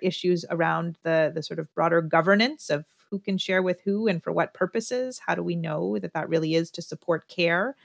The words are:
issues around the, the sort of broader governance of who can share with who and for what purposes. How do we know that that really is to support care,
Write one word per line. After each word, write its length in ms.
issues 480
around 520
the, 320
the 80
sort 160
of 160
broader 260
governance 680
of 140
who 80
can 200
share 240
with 220
who 220
and 160
for 80
what 240
purposes. 720
How 80
do 80
we 140
know 420
that 140
that 160
really 260
is 180
to 100
support 440
care, 480